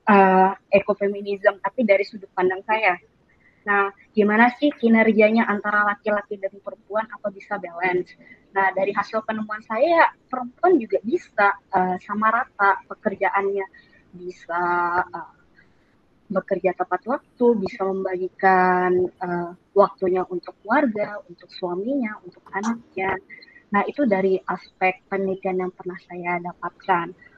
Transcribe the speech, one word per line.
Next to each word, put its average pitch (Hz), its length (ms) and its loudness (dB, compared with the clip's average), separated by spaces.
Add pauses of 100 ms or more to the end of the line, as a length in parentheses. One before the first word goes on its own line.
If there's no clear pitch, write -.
eee, 190 420 6 (300)
ekofeminisme, 202 800 -2
tapi 214 240 -4
dari 196 240 2
sudut 190 240 -18
pandang 185 320 -2
saya. 214 320 0 (720)
Nah, 202 220 2 (260)
gimana 214 400 6
sih 294 160 2
kinerjanya 226 760 4
antara 208 340 0
laki-laki 208 560 -4
dan 196 220 -8
perempuan, 202 480 -8
apa 208 240 -10
bisa 196 260 -10
balance? 180 540 -4 (420)
Nah, 190 160 2
dari 196 240 -2
hasil 214 320 -4
penemuan 214 380 -8
saya, 320 420 2 (220)
perempuan 277 500 0
juga 208 240 -4
bisa, 208 480 0 (220)
eee, 185 220 0 (100)
sama 214 260 -2
rata 202 560 0
pekerjaannya. 196 760 -2 (500)
Bisa, 175 460 -8 (420)
eee, 165 260 -14 (960)
bekerja 185 480 -2
tepat - 320 -6
waktu, 247 400 -4 (140)
bisa 190 240 -6
membagikan, 185 1200 2
eee, 175 460 -6 (260)
waktunya 185 500 2
untuk - 380 -12
keluarga, 208 640 -2
untuk 175 240 -20
suaminya, 214 720 -6
untuk - 260 -20
anaknya. 196 640 -6 (560)
Nah, 202 160 2
itu 285 200 -2
dari 190 400 2
aspek - 640 -4
penelitian 190 560 -4
yang 185 80 -8
pernah 180 320 -14
saya 175 320 -6
dapatkan. 175 720 -4 (280)